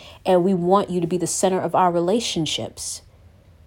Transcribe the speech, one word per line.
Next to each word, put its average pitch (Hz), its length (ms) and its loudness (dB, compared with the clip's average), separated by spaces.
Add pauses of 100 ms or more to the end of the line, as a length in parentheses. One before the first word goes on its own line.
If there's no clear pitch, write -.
(240)
and 180 180 4
we 190 120 2
want 180 340 2
you 180 100 -4
to 170 80 0
be 175 120 -2
the 165 80 -2
center 185 340 0
of - 140 -2
our 175 180 4
relationships. 170 1080 -4 (640)